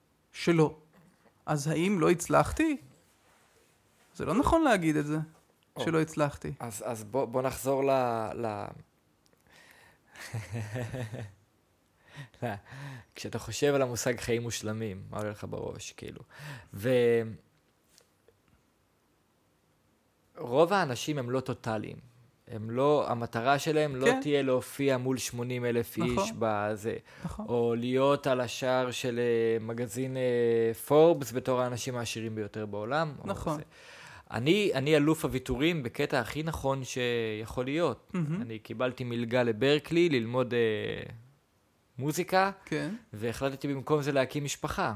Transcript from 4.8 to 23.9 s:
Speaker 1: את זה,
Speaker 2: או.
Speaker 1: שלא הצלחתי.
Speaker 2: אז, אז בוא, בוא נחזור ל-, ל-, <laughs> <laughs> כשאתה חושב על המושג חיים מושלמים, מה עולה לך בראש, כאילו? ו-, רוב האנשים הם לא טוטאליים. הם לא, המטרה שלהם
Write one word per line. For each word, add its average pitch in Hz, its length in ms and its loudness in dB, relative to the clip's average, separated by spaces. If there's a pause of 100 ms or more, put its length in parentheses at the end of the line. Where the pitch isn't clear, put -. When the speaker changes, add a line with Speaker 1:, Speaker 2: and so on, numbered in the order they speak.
Speaker 1:
את 147 100 0
זה, 151 120 -2 (580)
Speaker 2:
או. 135 80 -4
Speaker 1:
שלא 160 160 2
הצלחתי. 151 580 -2
Speaker 2:
אז, 117 280 -10
אז 110 180 -6
בוא, 120 200 -2
בוא 127 180 -2
נחזור 135 420 0
ל-, 120 500 2
ל-, 107 320 -4 (1700)
<laughs> 110 1080 -8 (1040)
<laughs> 127 720 -10
כשאתה - 240 -8
חושב 143 360 0
על 135 80 4
המושג 120 380 0
חיים 117 220 0
מושלמים, 107 680 -6
מה 98 80 -8
עולה 107 120 -4
לך 104 200 -10
בראש, - 460 -8
כאילו? - 240 -14 (540)
ו-, 120 480 4 (3250)
רוב 160 360 4
האנשים 151 460 0
הם 120 120 -4
לא 131 100 0
טוטאליים. 113 560 -6 (520)
הם 110 220 -8
לא, 135 380 4
המטרה 120 500 0
שלהם 151 380 0